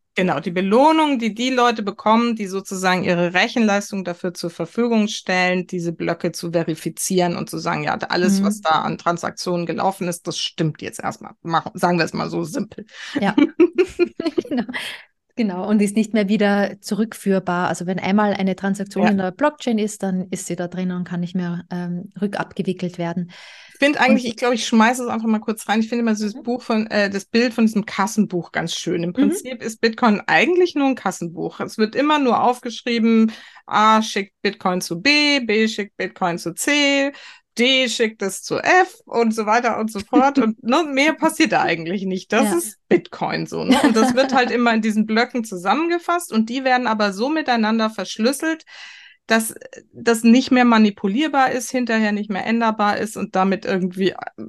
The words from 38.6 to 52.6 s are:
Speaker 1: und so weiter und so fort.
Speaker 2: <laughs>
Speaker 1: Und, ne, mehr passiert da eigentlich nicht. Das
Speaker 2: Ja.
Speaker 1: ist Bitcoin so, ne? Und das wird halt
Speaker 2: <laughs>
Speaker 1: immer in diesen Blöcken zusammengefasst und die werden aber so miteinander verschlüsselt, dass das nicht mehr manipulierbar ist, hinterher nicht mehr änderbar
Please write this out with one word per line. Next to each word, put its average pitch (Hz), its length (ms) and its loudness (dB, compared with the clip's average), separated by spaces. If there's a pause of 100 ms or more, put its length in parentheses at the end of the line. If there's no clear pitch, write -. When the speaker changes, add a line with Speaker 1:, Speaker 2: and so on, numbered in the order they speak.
Speaker 1:
und 226 300 0
so 226 100 -4
weiter 226 340 2
und 220 120 -4
so 202 80 -8
fort. 269 400 0
Speaker 2:
<laughs> - 0 -
Speaker 1:
Und, 220 240 -2
ne, 277 220 2
mehr 285 280 0
passiert 311 380 0
da 165 100 2
eigentlich 165 440 -4
nicht. 185 260 -6
Das 220 140 4
Speaker 2:
Ja. 208 80 0
Speaker 1:
ist 339 240 -4 (100)
Bitcoin 165 600 -2
so, 165 180 -6
ne? 262 160 4
Und 226 160 4
das 247 160 4
wird 262 200 2
halt 247 160 2
Speaker 2:
<laughs> - 20 -2
Speaker 1:
immer 240 220 2
in 220 80 2
diesen 214 240 0
Blöcken 226 380 -2
zusammengefasst 339 880 -2
und 220 160 2
die 262 160 -4
werden 254 240 2
aber 208 240 0
so 208 160 -4
miteinander 226 640 0
verschlüsselt, 277 720 -2 (640)
dass 226 280 0 (360)
das 226 320 0
nicht 240 280 6
mehr 254 120 6
manipulierbar 240 880 4
ist, 254 180 -6
hinterher 220 440 0
nicht 208 160 -6
mehr 190 160 -4
änderbar 220 520 0